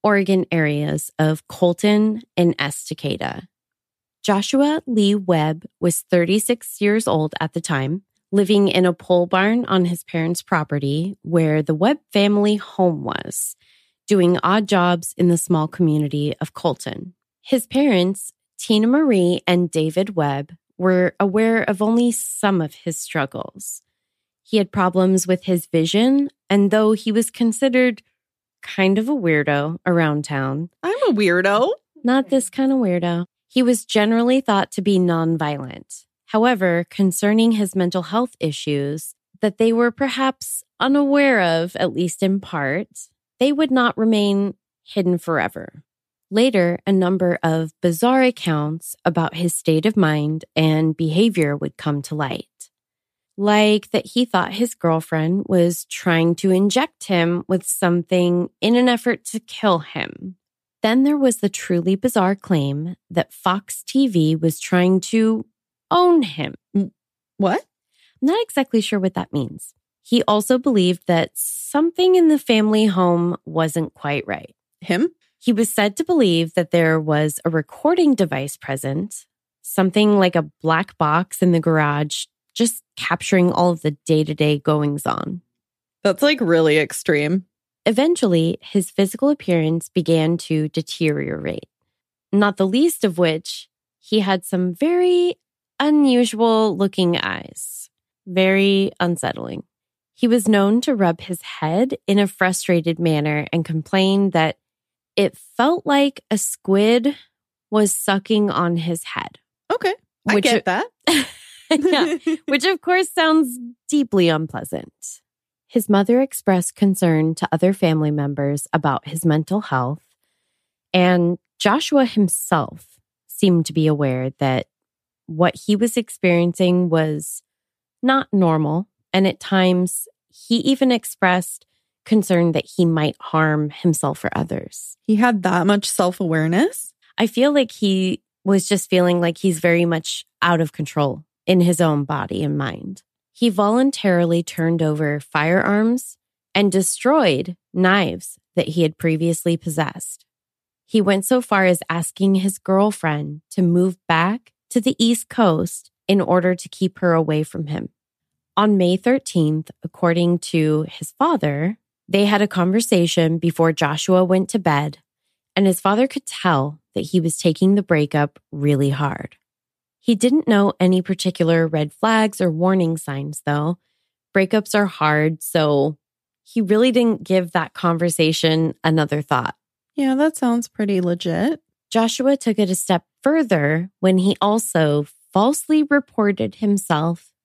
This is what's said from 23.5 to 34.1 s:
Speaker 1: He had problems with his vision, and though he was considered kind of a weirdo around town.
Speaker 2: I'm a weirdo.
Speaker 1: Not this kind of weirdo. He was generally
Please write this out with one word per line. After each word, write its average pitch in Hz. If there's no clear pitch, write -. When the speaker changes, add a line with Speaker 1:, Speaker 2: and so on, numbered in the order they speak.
Speaker 1:
He -
had 196
problems 185
with 180
his 175
vision, 233
and 202
though 214
he 214
was 226
considered 247
kind 196
of 220
a 302
weirdo 151
around 156
town. 139
Speaker 2:
I'm 466
a 269
weirdo. 202
Speaker 1:
Not 262
this 262
kind 269
of 269
weirdo. 175
He 254
was 240
generally 233